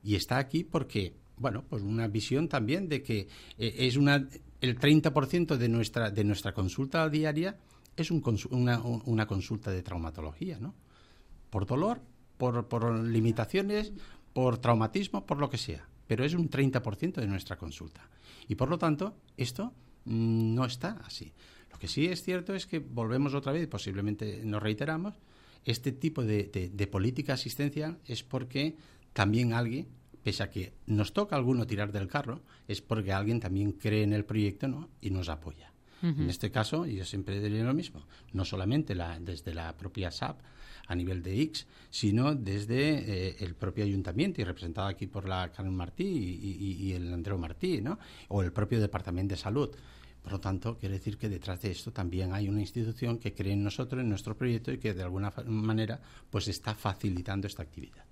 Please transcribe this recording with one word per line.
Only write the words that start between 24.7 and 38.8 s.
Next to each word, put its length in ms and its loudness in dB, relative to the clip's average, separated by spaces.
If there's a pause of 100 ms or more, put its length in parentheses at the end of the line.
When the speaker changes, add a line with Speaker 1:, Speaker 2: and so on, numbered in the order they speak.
Speaker 1:
este 280 0
tipo 320 0
de, 200 4
de, 260 -2
de 180 0
política 460 0
asistencial 720 -2
es 180 -6
porque 520 -2 (380)
también 400 4
alguien, 340 0 (340)
pese 220 0
a 60 -2
que 240 -6 (120)
nos 280 2
toca 220 0
a 40 4
alguno 260 4
tirar 280 -2
del 140 -2
carro, 340 -4 (260)
es 140 -4
porque 320 0
alguien 260 2
también 320 0
cree 320 2
en 100 4
el 120 2
proyecto, 420 0
¿no? 220 -6 (120)
Y 80 -4
nos 200 0
apoya. 420 -10 (320)
Speaker 2:
Ujú. 180 2
Speaker 1:
En 80 2
este 220 -2
caso, 340 0
yo 200 -4
siempre 360 -4
diré 220 0
lo 100 2
mismo, 320 -4 (280)
no 120 2
solamente 500 0